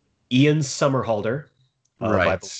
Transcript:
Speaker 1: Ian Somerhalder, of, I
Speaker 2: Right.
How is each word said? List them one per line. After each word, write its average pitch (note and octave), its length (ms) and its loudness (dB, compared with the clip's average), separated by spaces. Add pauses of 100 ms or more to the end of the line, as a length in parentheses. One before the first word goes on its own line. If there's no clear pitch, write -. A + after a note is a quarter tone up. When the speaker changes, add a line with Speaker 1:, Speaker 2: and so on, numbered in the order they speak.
(320)
Speaker 1:
Ian D3 280 4
Somerhalder, B2+ 880 -2 (540)
of, F#2+ 120 -2
I G2+ 40 4
Speaker 2:
Right. F#2 240 2 (200)